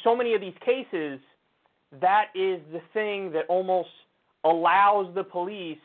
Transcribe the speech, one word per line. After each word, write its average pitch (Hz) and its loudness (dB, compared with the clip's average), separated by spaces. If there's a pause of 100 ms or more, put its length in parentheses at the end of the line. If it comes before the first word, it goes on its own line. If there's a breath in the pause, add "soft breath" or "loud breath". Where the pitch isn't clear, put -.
so 233 4
many 240 0
of 202 0
these 190 -12
cases, 170 -4 (760)
that 190 2
is 185 -2 (100)
the 160 -10 (120)
thing 202 -4
that 156 -2
almost 185 0 (540)
allows 175 4
the 190 -2
police 180 -8